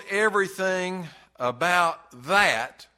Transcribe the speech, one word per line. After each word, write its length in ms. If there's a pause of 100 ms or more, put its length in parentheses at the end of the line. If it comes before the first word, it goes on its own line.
(120)
everything 960 (280)
about 920
that 600 (120)